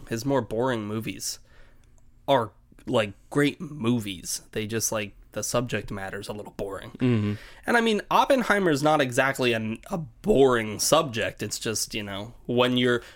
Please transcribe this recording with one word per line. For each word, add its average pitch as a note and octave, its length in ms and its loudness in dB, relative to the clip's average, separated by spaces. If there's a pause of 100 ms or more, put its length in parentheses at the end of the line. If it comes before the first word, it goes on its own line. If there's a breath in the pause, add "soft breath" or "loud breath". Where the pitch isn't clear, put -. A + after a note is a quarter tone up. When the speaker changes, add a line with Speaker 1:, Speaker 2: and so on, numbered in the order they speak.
Speaker 1:
his A#2 160 -4
more C#3 160 0
boring A2+ 460 -2
movies - 520 -6 (880 soft breath)
are, A#2+ 220 4 (360)
like, G#2+ 260 0 (180)
great C#3+ 300 0
movies. A2+ 840 -4 (100)
They G#2+ 140 -4
just, A2 260 -2
like, G#2+ 200 -6 (200)
the G#2+ 120 -6
subject A#2 480 -2
matter's G2 360 -10
a A#2+ 40 -8
little G2+ 240 -12
boring. G2 420 -8
Speaker 2:
Mm-hmm. G#2+ 360 2 (300 loud breath)
Speaker 1:
And, A#3 120 2
I A#3 40 4
mean, A3+ 300 2
Oppenheimer's G3+ 720 2
not D3+ 180 4
exactly C3 520 2
an, A2 260 -2 (100)
a F#3+ 100 -4
boring B2+ 840 2
subject. C3 600 2
It's G#2 200 -6
just, - 340 -4
you A2 80 -4
know, G2+ 320 -10 (120)
when B2 300 4
you're, B2 260 2 (140)